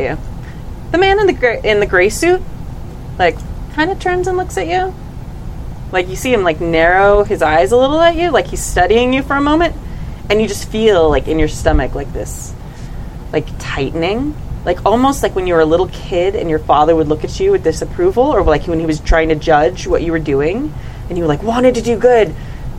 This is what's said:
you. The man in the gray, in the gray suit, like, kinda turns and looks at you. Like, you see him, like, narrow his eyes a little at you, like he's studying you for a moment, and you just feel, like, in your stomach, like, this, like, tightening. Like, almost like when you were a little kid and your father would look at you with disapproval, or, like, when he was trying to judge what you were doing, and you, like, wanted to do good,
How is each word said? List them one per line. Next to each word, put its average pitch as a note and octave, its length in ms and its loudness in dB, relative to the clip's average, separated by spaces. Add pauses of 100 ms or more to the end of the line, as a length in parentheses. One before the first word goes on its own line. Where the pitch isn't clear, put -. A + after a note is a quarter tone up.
you. D#3 100 -4 (760)
The E4 60 2
man G4 220 4
in G4+ 60 4
the E4+ 60 4
gray, A#3+ 300 0
in G#3 180 2
the G3+ 60 2
gray F#3 220 4
suit, E4 320 0 (760)
like, E3+ 180 2 (380)
kinda E4+ 220 0
turns F4+ 300 -2
and F#4 100 -2
looks F#4 200 -4
at F4+ 100 -4
you. F#4 280 -2 (1000)
Like, F#3 160 0
you F#3 80 -6
see B3+ 160 -2
him, G#3 120 4
like, D#3+ 160 0
narrow F3+ 640 4
his F3 180 -2
eyes E3 300 4
a A#3+ 40 6
little C#4 240 4
at E4+ 160 4
you, E4+ 140 0
like A#3 160 2
he's - 180 -6
studying A3+ 480 2
you C4+ 100 0
for C#4 140 -2
a C#4 40 0
moment, D#4 340 2 (560)
and G#3+ 100 2
you G#3+ 80 0
just G3+ 200 -6
feel, G#3 420 4
like, C#3 180 0
in D#3+ 100 0
your D#3 100 2
stomach, D3 460 0
like, C#3+ 180 -6
this, - 400 -8 (800)
like, D#3 140 -2 (120)
tightening. G3 760 -4 (300)
Like, F3 200 -2
almost B3+ 380 2
like G#3 120 -6
when F#3 120 -4
you F3 80 0
were E3 60 6
a D#3+ 60 6
little F3 220 2
kid F3+ 460 -2
and E3+ 160 -4
your D#3 80 2
father D#3 360 4
would D#3 140 2
look D3+ 160 -2
at - 160 -6
you G3 120 4
with F#3+ 120 2
disapproval, F#3 600 0
or, B3+ 180 2
like, D#3 240 2
when E3 140 -2
he E3 60 -4
was D#3 140 -2
trying D#3+ 300 2
to D#3 40 2
judge D#3 520 2
what - 160 0
you E3 100 -2
were E3 60 0
doing, D#3 540 -2 (360)
and F3 100 -6
you, E3+ 80 -2
like, D3 160 0
wanted A#3+ 340 4
to A3+ 60 -2
do A#3 140 0
good, A#3 320 4 (500)